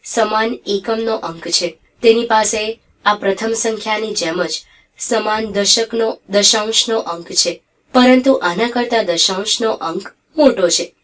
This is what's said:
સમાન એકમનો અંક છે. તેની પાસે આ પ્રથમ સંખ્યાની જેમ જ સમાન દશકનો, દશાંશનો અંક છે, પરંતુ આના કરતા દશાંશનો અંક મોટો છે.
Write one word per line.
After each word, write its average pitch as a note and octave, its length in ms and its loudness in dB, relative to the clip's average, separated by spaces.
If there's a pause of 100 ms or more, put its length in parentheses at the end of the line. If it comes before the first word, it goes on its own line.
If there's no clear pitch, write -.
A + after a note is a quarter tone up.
સમાન A3 520 0 (200)
એકમનો A3+ 520 -4
અંક E3 160 -12 (140)
છે. F3 100 -2 (340)
તેની A#3 300 4
પાસે G#3+ 300 2 (420)
આ G#3 160 2
પ્રથમ G3 340 -2
સંખ્યાની A3 680 -2
જેમ E3+ 220 -4
જ D#3+ 120 -4 (440)
સમાન A3 560 0
દશકનો, A3 520 0 (280)
દશાંશનો A3 640 0 (140)
અંક E3+ 160 -12 (120)
છે, - 120 -2 (420)
પરંતુ B3+ 380 6 (160)
આના A3 260 -2
કરતા A#3 340 0
દશાંશનો F#3+ 600 -2 (180)
અંક F#3 160 -6 (320)
મોટો A#3 400 4
છે. - 100 -4 (180)